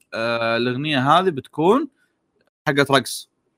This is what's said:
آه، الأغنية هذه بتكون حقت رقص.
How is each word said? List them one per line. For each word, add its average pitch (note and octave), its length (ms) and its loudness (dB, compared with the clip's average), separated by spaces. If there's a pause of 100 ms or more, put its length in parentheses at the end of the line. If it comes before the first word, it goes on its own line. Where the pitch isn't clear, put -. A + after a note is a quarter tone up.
(140)
آه، A#2 440 -2
الأغنية B2+ 420 -2 (120)
هذه F#3 180 4
بتكون F3+ 580 0 (800)
حقت C#3+ 240 2
رقص. - 380 -2 (280)